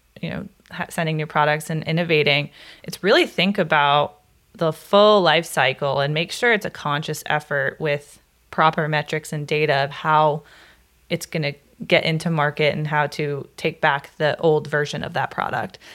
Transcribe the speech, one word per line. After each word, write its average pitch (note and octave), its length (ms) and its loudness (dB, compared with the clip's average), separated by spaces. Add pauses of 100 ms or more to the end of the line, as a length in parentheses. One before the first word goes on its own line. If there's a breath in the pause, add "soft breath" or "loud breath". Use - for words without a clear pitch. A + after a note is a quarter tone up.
(220)
you - 80 -8
know, - 180 -10 (240)
ha-, F3 180 -10
sending D#3+ 280 -2
new D3+ 80 -4
products D3+ 440 0
and D#3+ 140 -4
innovating, D3+ 680 2 (340 loud breath)
it's - 200 -10
really D4 220 4
think G3 320 0
about D3 640 2 (340)
the E3 180 0
full G#3 500 4
life E3 240 4
cycle C#3 540 0
and C#3 140 0
make E3 180 -2
sure A#3+ 220 0
it's G#3 120 0
a F3 40 -8
conscious D3+ 560 -6
effort C#3+ 540 -2
with D3 400 -4 (320)
proper D#3 360 2
metrics D3+ 460 -4
and D3 140 -6
data D3+ 360 2
of C#3+ 80 -4
how D3+ 500 2 (680 soft breath)
it's - 160 -6
gonna D3 280 -4 (320)
get - 200 0
into D#3+ 240 -2
market D3+ 440 0
and D3+ 140 -6
how D3+ 180 0
to C#3+ 400 -6 (120)
take D#3+ 240 -6
back C#3+ 360 0
the D3+ 220 0
old D3+ 280 2
version D3 360 -4
of - 100 -10
that C#3 160 -4
product. - 480 -6 (180 loud breath)